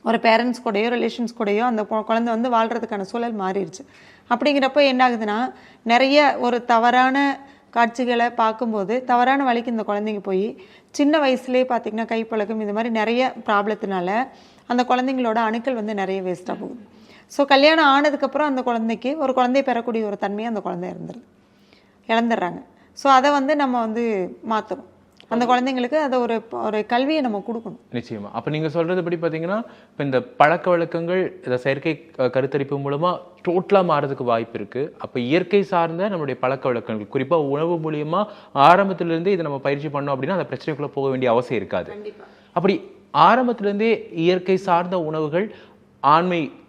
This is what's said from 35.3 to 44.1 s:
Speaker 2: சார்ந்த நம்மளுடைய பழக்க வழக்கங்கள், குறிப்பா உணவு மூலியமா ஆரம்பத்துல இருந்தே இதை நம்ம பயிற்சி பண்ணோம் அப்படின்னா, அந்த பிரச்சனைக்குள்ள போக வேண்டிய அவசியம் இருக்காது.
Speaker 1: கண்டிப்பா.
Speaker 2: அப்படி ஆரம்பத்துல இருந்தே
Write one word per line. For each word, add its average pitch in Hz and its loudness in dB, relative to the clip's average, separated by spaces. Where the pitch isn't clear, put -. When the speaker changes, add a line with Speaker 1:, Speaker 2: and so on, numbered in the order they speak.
Speaker 2:
சார்ந்த 170 -2
நம்மளுடைய 151 -4
பழக்க 135 -2
வழக்கங்கள், 110 -4
குறிப்பா 135 0
உணவு 156 0
மூலியமா 156 -4
ஆரம்பத்துல 180 6
இருந்தே 170 0
இதை 170 0
நம்ம 143 -4
பயிற்சி 143 -2
பண்ணோம் 143 -2
அப்படின்னா, 156 -2
அந்த 147 -2
பிரச்சனைக்குள்ள 143 -6
போக 135 -2
வேண்டிய 127 0
அவசியம் 120 2
இருக்காது. 92 -4
Speaker 1:
கண்டிப்பா. 208 -14
Speaker 2:
அப்படி - 0
ஆரம்பத்துல 220 4
இருந்தே 208 -2